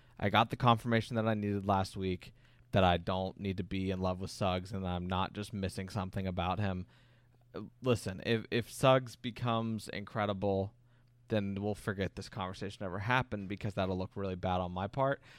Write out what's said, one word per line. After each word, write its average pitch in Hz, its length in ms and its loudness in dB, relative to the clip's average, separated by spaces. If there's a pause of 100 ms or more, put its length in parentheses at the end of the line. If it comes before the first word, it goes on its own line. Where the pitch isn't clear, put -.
(180)
I 101 120 0
got 107 200 4
the - 60 -4
confirmation 117 600 4
that 110 100 2
I 113 80 4
needed 101 320 0
last 95 300 2
week 95 360 -2 (400)
that 98 120 8
I 87 120 8
don't 92 440 -2
need 98 160 -2
to 95 80 -4
be 95 260 -2
in 92 100 -2
love 92 200 0
with 92 100 -6
Suggs 92 420 0
and 95 140 -4
I'm 90 200 -2
not 92 260 0
just 104 200 -8
missing 95 360 -4
something 95 380 -4
about 90 320 0
him. 95 280 0 (680)
Uh, 98 80 -6 (200)
listen, 117 420 0
if, 110 260 2
if 117 200 0
Suggs 131 460 4
becomes 113 720 -2
incredible, 101 840 0 (560)
then 101 320 0
we'll 104 140 -2
forget 98 400 -4
this - 140 -10
conversation 98 560 -8
ever 92 160 -4
happened 110 480 0
because 101 260 -4
that'll 92 240 0
look 92 160 -6
really 95 220 -4
bad 92 240 0
on 90 120 -4
my 92 140 -4
part. 139 340 -2 (180)